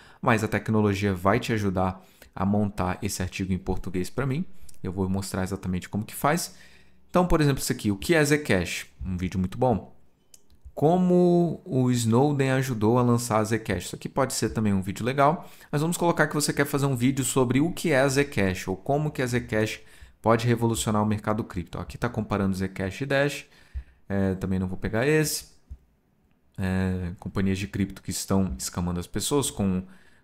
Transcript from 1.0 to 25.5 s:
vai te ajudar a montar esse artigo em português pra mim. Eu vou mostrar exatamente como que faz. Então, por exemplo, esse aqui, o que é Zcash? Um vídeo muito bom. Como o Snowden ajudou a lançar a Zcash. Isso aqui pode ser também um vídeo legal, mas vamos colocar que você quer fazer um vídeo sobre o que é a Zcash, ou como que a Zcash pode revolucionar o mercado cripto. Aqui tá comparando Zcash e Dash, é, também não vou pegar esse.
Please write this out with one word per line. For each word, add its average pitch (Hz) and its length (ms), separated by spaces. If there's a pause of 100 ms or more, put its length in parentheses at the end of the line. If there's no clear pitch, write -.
vai 98 240
te 120 140
ajudar 92 520 (300)
a 92 100
montar 101 560
esse 95 220
artigo 92 300
em 92 60
português 90 520
pra 131 160
mim. 139 180 (380)
Eu 92 80
vou 95 180
mostrar 95 360
exatamente 92 440
como 104 160
que - 120
faz. 156 400 (520)
Então, 175 200
por 165 120
exemplo, 139 220
esse - 100
aqui, 107 200
o 98 40
que 170 160
é 156 120
Zcash? 139 640 (180)
Um 92 120
vídeo 92 220
muito 92 180
bom. 120 400 (800)
Como 175 920
o 131 260
Snowden 131 640
ajudou 127 460
a 123 40
lançar 120 360
a 107 60
Zcash. 104 420
Isso - 100
aqui - 120
pode 135 240
ser - 180
também 107 220
um 98 80
vídeo 98 240
legal, 143 440 (220)
mas 147 100
vamos 165 160
colocar 160 320
que 156 60
você 151 180
quer 143 120
fazer 139 220
um 139 80
vídeo 131 300
sobre 131 360
o 170 120
que - 180
é 131 100
a 139 80
Zcash, 107 600
ou 95 80
como 151 340
que 139 100
a 127 60
Zcash 117 540 (420)
pode 117 240
revolucionar 113 560
o 107 40
mercado 107 360
cripto. - 360
Aqui - 200
tá 120 100
comparando 101 460
Zcash 95 460
e 135 60
Dash, 139 400 (640)
é, 98 280
também 95 220
não 92 100
vou 92 100
pegar 110 280
esse. 156 420 (1080)